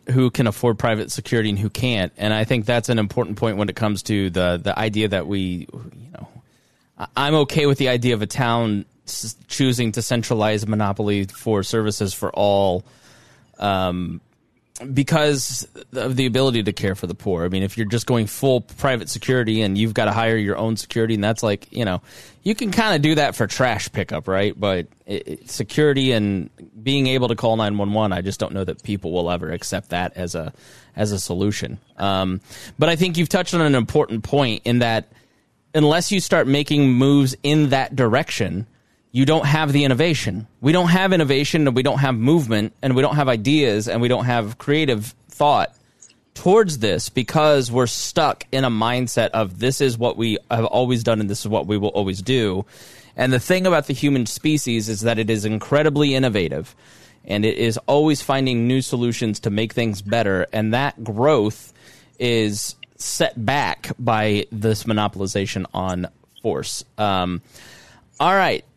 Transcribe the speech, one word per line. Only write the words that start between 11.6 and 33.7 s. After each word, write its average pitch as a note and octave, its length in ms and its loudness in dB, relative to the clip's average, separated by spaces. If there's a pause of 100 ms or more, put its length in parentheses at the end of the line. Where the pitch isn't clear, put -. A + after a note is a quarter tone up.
services G#2+ 500 -2
for - 180 -6
all, G2 520 2 (760)
um, F2+ 600 -2 (720)
because C#3 760 0 (260)
of B2+ 220 -4
the C3 100 0
ability B2 380 2
to G2+ 100 -2
care F#2+ 220 -2
for - 100 -8
the E2 80 -6
poor. F2 320 -2
I - 20 0
mean, F#2+ 140 -2
if G2 160 -4
you're A2+ 80 -2
just A2+ 220 -4
going A#2 180 2
full B2+ 360 0
private B2 460 -2
security A2+ 540 0
and G2 160 0
you've A2 160 0
gotta G#2 180 0
hire A2+ 240 0
your G2+ 220 -2
own A2 200 -2
security, A2+ 360 -2
and G2+ 100 0
that's A2 200 0
like, G#2 280 -2
you A#2+ 140 -4
know, F#2 160 -2 (400)
you G#3+ 140 0
can G#3+ 160 -4
kinda G#3+ 260 2
do D#3 180 2
that D3 200 2
for A2 100 0
trash A#2 460 0
pickup, - 360 -6
right? F#2+ 320 0
But F#2 280 0 (180)
it, - 220 -8
it, - 220 -12
security C#3 600 0
and G2+ 380 0 (320)
being C3+ 260 0
able B2+ 200 2
to A#2 80 -2
call A2+ 200 0
nine G#2 220 0
one G2+ 160 -2
one, G#2+ 180 2
I F2+ 100 -2
just G2 180 -6
don't - 120 -6
know G2 120 -4
that - 200 -8
people F#2+ 300 -6
will F2 160 0
ever F2 220 -4
accept - 380 -8
that F2 280 -4
as F2+ 160 -6
a, D#2+ 180 -8 (440)
as G#2 160 -2
a G2 80 -4
solution. F#2 580 -4 (200)
Um, F#2+ 440 -2 (380)
but D3+ 100 4
I E3 60 2
think E3+ 220 0
you've E3+ 120 2
touched F#3 240 0
on E3+ 80 2
an C#3+ 140 4